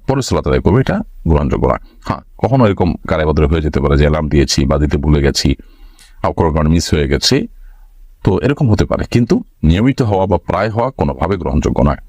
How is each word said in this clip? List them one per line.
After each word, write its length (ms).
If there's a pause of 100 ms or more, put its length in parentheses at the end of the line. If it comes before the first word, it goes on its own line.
পরে 160
সালাত 240
আদায় 140
করবেন, 200
এটা 200 (280)
গ্রহণযোগ্য 400
নয়। 100 (260)
হ্যাঁ, 160 (180)
কখনো 280
এরকম 280 (140)
কারে 180
বদরে 200
হয়ে 140
যেতে 200
পারে 160
যে 60
অ্যালার্ম 260
দিয়েছি 380
বা 120
দিতে 200
ভুলে 240
গেছি, 320 (680)
আর 100
কোনো 180
কারণে 180
মিস 260
হয়ে 140
গেছে, 380 (800)
তো 160
এরকম 300
হতে 140
পারে, 260
কিন্তু 320 (200)
নিয়মিত 400
হওয়া 240
বা 200
প্রায় 240
হওয়া 200
কোনোভাবে 460
গ্রহণযোগ্য 460
নয়। 140 (120)